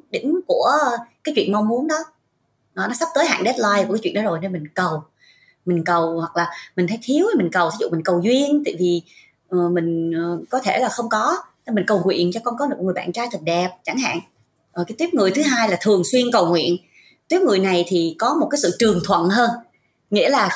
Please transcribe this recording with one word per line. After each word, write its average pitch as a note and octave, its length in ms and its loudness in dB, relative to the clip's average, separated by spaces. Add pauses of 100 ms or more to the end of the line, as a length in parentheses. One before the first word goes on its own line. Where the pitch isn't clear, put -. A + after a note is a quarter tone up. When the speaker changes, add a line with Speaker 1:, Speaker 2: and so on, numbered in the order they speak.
(100)
Speaker 1:
đỉnh D#4+ 360 -2
của C4 260 2 (520)
cái D4+ 120 -2
chuyện G3 160 0
mong G#3+ 160 0
muốn B3+ 200 -2
đó. D#4 80 0 (760)
Nó, F#3+ 120 -4
nó A#3+ 80 -6
sắp E4 200 -2
tới D#4+ 120 4
hạn B3+ 180 -2
deadline G3+ 440 2
của F#3+ 60 -2
cái A3 80 -2
chuyện - 120 -4
đó G#3 80 -2
rồi F3 200 -2
nên F#3+ 100 -6
mình D3+ 220 -8
cầu. D#3+ 280 -2 (640)
Mình E3+ 200 0
cầu, E3 360 0
hoặc E3 160 -6
là E3+ 140 0 (260)
mình F3+ 120 0
thấy A3 140 -6
thiếu D4+ 300 2
thì D4+ 100 4
mình D#3+ 100 -2
cầu, E3+ 160 2
ví E3 120 -4
dụ - 100 -2
mình D#3+ 140 -2
cầu F3 160 2
duyên, C#4+ 440 2
tại - 140 -4
vì, F3 240 0 (460)
ờ, F3 200 0
mình, E3 480 -2
ờ, E3+ 220 -4 (120)
có C4 100 -2
thể G#3 180 -2
là B3 100 0
không A3+ 200 -6
có, A3+ 280 0 (300)
nên A#3 80 -6
mình G3 120 0
cầu G3+ 180 2
nguyện F3 280 0
cho A3+ 120 -6
con A#3 140 -4
có C#4+ 80 -2
được C4 120 -4
một F3+ 60 -6
người F#3 100 0
bạn F3+ 180 -6
trai A#3 200 -4
thật F#3 100 -8
đẹp F3 280 0 (140)
chẳng G3 140 -4
hạn. F#3+ 220 -2 (520)
Ờ, F3 160 -2
cái A3 100 -10
tiếp E4+ 140 0
người G3+ 180 4
thứ C#4+ 120 0
Speaker 2:
Ừ. C#4+ 80 2
Speaker 1:
hai A#3 180 2
là F3+ 120 0
thường G3+ 240 4
xuyên B3 280 2
cầu F#3+ 140 4
nguyện. E3+ 300 2 (520)
Tiếp F4+ 180 2
người G3+ 120 4
này F#3 300 2
thì E3 300 0
có B3+ 160 0
một C#4 160 0
cái C#4+ 120 0
sự F3 160 2
trường G3+ 260 2
thuận F3 240 2
hơn, A#3 220 2 (600)
nghĩa G3+ 180 2
là A#3 280 2